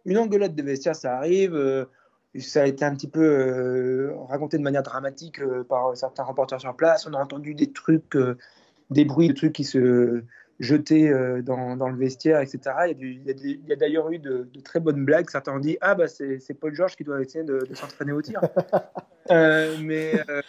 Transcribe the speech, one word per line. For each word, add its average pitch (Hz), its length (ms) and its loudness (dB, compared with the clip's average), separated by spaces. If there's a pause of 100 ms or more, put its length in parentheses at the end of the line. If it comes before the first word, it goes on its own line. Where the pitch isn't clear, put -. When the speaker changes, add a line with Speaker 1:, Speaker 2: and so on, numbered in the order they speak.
Speaker 1:
Une 190 120 2
engueulade 202 380 2
de 147 80 -4
vestiaire, 139 320 -2
ça 127 200 -4
arrive. 175 380 2
Euh, 135 320 0 (540)
ça 143 240 2
a - 20 6
été 139 180 0
un 143 120 0
petit 143 120 -10
peu, 156 140 0
euh, 131 920 2 (120)
raconté 147 300 -4
de 147 60 0
manière 139 180 0
dramatique, 135 580 -8
euh, 127 240 -4
par 123 320 0
certains 131 280 -6
reporters 131 380 -4
sur 127 140 -10
place. 160 300 2
On 156 80 -12
a 139 80 -2
entendu 143 320 -8
des 143 180 0
trucs, - 440 0
euh, 123 240 2 (500)
des 147 160 4
bruits, 147 220 4
des - 80 4
trucs 151 180 0
qui 139 120 -4
se 120 580 4 (360)
jetaient, 147 480 4
euh, 127 360 2
dans, 127 340 -4
dans 127 120 -2
le 127 80 -6
vestiaire, 135 420 2
et 135 80 -2
cetera. 139 400 -2
Il - 20 0
y - 20 -4
a 143 60 -6
du, 131 140 -12
il 135 160 -14
y - 20 -8
a 135 40 -2
des, 135 160 -8
il 143 180 -10
y 151 40 -2
a 143 40 0
d'ailleurs 151 340 0
eu 170 80 -4
de, 131 340 -6
de 139 100 -20
très - 180 -4
bonnes 147 260 0
blagues. 160 240 2
Certains 139 240 -6
ont 135 60 -4
dit : « 151 220 -2
Ah, 196 120 4
bah, 185 140 2
c'est, 135 320 -6
c'est 139 160 -14
Paul 151 180 -6
George 180 220 -2
qui - 80 -10
doit 139 180 -4
essayer 160 220 -6
de, 139 160 -2
de 131 160 -8
s'entraîner 143 380 -8
au 147 100 -4
tir. » 214 180 -6 (100)
Speaker 2:
<laughs> - 0 - (800)
Speaker 1:
Euh, 156 520 4
mais, 156 300 -4 (140)
euh, 143 220 -6